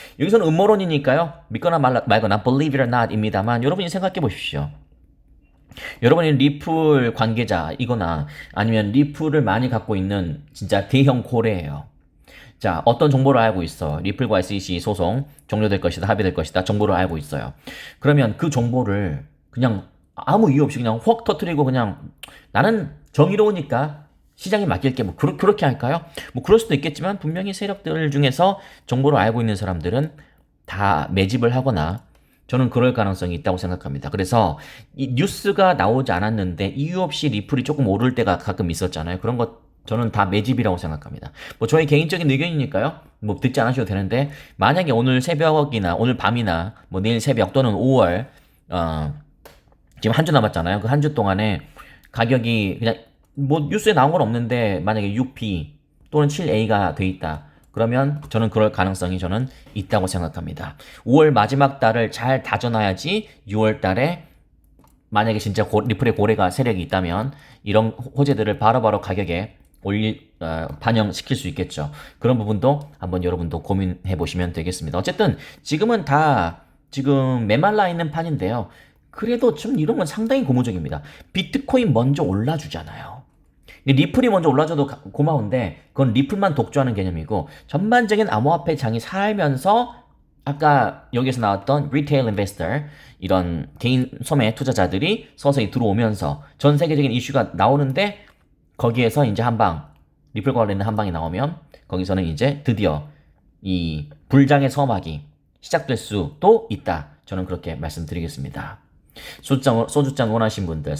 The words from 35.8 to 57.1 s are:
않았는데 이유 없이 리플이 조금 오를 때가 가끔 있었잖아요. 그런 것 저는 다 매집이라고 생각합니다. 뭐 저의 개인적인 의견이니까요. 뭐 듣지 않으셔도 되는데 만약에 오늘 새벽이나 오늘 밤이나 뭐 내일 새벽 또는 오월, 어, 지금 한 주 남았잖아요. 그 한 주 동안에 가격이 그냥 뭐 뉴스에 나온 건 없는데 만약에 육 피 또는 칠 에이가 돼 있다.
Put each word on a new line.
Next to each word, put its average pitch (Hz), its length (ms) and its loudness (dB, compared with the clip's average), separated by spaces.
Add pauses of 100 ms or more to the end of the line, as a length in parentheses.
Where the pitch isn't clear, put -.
않았는데 98 540 -2
이유 151 340 -4
없이 151 260 -4
리플이 120 380 -2
조금 143 200 0
오를 113 300 2
때가 101 220 0
가끔 92 340 -4
있었잖아요. 85 480 -4
그런 117 160 -4
것 117 300 -6 (200)
저는 113 280 -2
다 101 120 2
매집이라고 104 520 0
생각합니다. - 560 -10 (260)
뭐 113 80 -2
저의 160 200 4
개인적인 151 440 2
의견이니까요. 143 720 -2 (180)
뭐 104 220 -4
듣지 127 180 0
않으셔도 123 260 0
되는데 101 460 -2 (240)
만약에 143 380 2
오늘 127 280 2
새벽이나 143 720 2
오늘 120 200 2
밤이나 101 580 -2 (140)
뭐 95 140 -4
내일 113 180 0
새벽 113 320 0
또는 131 220 2
오월, 110 560 2 (400)
어, 80 440 -2 (880)
지금 110 140 0
한 160 100 2
주 180 60 0
남았잖아요. 101 500 2
그 107 60 -4
한 143 140 2
주 147 140 0
동안에 98 460 0 (500)
가격이 117 680 0
그냥 113 160 0 (380)
뭐 143 280 0
뉴스에 196 320 0
나온 139 180 6
건 170 100 2
없는데 117 600 0
만약에 101 320 -2
육 127 220 -4
피 90 420 -6 (340)
또는 147 180 4
칠 165 200 -4
에이가 104 460 2
돼 95 120 -2
있다. 80 380 -6 (260)